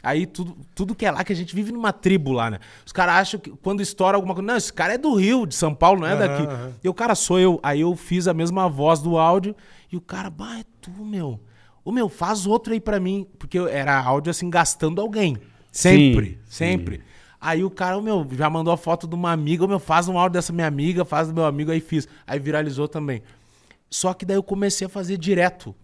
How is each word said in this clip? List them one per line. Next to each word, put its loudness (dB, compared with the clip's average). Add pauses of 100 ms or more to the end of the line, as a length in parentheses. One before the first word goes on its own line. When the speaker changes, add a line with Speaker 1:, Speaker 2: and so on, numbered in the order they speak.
Speaker 1:
Aí 0
tudo, -10 (200)
tudo -4
que -6
é 2
lá, -4
que -2
a 2
gente -8
vive -4
numa -2
tribo 2
lá, 0
né? -8 (260)
Os -20
caras 2
acham 2
que -14
quando -4
estoura 2
alguma -2
coisa, -6
"Não, 0
esse -2
cara -2
é -4
do 2
Rio, 4
de -8
São 0
Paulo, 4
não -2
é 0
Speaker 2:
Aham, 0
Speaker 1:
daqui." 0
Speaker 2:
aham. -6 (120)
Speaker 1:
E 0
o 0
cara, 0
"Sou 2
eu." 6
Aí 0
eu 2
fiz -2
a 2
mesma 0
voz 2
do 0
áudio 2 (360)
e -8
o -8
cara, -10
"Bah, -12
é -14 (160)
tu, -18 (120)
meu. -6 (440)
Ô, -6
meu, 2
faz -4
outro 0
aí -2
pra -2
mim." -4 (120)
Porque -6
eu, -2
era 0
áudio 0
assim, -6
gastando 0
alguém. 0 (380)
Sempre, 6
Speaker 3:
Sim, -6
Speaker 1:
sempre. -2
Speaker 3:
sim. -16 (360)
Speaker 1:
Aí 0
o -2
cara, -2
Ô, -4
meu, 0
já 0
mandou 0
a 0
foto -2
de -8
uma -2
amiga, 0
"Ô, -2
meu, 0
faz 2
um -2
áudio 2
dessa -2
minha 0
amiga, 0
faz 0
do -8
meu 0
amigo." -2
Aí 0
fiz. -4 (180)
Aí -6
viralizou -2
também. -6 (640)
Só -2
que -12
daí 0
eu 0
comecei -2
a -12
fazer -6
direto 0